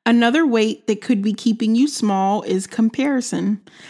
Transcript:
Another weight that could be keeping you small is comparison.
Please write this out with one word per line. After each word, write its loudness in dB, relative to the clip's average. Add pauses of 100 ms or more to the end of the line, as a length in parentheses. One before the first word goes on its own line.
Another 4
weight 0
that -2
could 0
be -2
keeping 0
you 4
small 0
is -4
comparison. -2 (280)